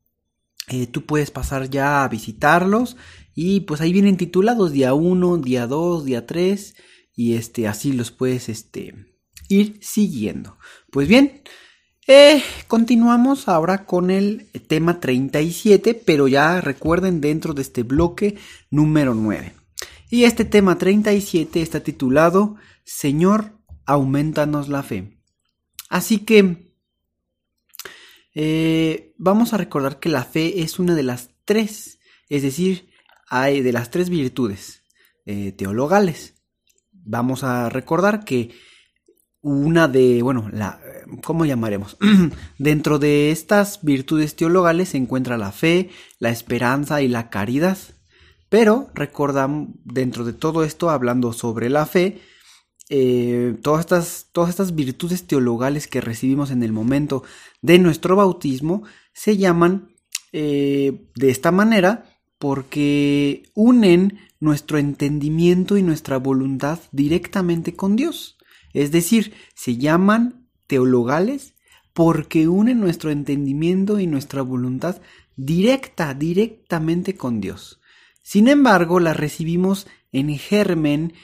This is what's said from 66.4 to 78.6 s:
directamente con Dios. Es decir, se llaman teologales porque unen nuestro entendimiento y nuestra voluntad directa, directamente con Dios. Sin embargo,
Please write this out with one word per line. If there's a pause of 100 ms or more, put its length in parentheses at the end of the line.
directamente
con
Dios. (360)
Es
decir, (220)
se
llaman (200)
teologales (380)
porque
unen
nuestro
entendimiento
y
nuestra
voluntad (340)
directa,
directamente
con
Dios. (420)
Sin
embargo,